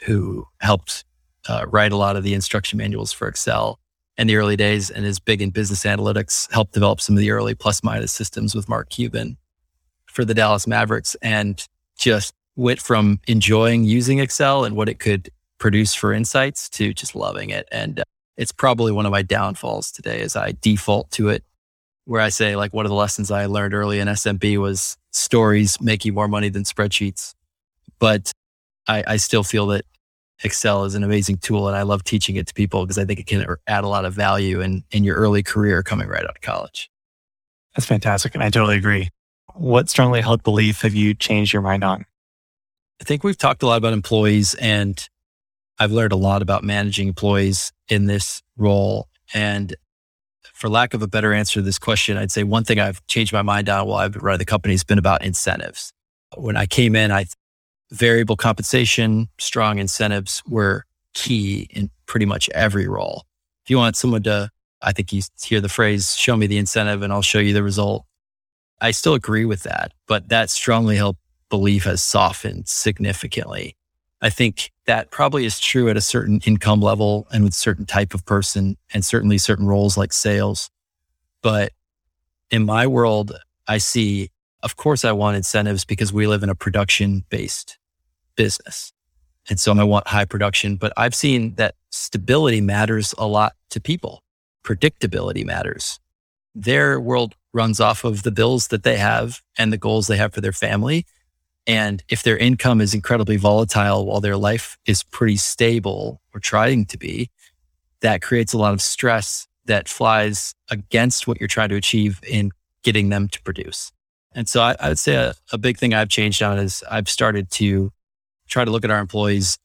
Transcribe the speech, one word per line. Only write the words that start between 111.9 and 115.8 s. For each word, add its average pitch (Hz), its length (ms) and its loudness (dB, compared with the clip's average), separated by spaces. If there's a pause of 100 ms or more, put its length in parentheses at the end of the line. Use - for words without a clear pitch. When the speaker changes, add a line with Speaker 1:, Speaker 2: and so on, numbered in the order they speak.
Speaker 1:
in 104 240 0 (320)
getting 104 260 2
them 101 200 0
to - 120 -12
produce. - 500 -10 (440)
And 117 120 -6
so 120 140 2
I, 120 180 4
I 147 100 -2
would 151 100 0
say 139 160 2
a, 120 180 0 (180)
a 117 60 -4
big 120 220 0
thing 117 160 2